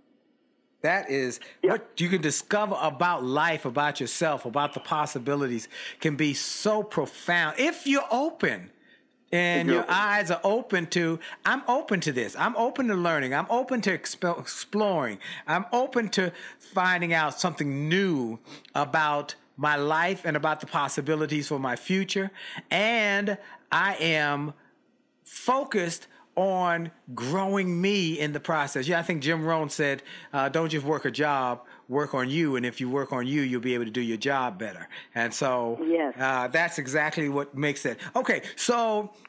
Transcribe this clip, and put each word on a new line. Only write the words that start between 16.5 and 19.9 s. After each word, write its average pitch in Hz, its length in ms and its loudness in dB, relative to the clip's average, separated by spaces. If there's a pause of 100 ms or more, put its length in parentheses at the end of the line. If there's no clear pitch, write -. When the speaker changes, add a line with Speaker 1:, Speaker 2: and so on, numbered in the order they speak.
Speaker 1:
finding 180 540 2
out 156 260 2
something 147 500 -2
new 156 500 2 (360)
about 147 600 0 (220)
my 147 200 2
life 156 480 2